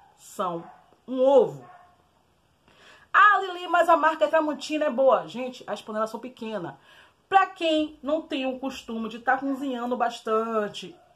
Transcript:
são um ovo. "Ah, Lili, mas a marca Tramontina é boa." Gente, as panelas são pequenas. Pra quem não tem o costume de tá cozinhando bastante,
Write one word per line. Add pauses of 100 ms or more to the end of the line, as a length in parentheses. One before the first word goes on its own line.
(180)
são (440)
um
ovo. (1500)
"Ah,
Lili,
mas
a
marca
Tramontina
é
boa."
Gente,
as
panelas
são
pequenas. (520)
Pra
quem
não
tem
o
costume
de
tá
cozinhando
bastante, (200)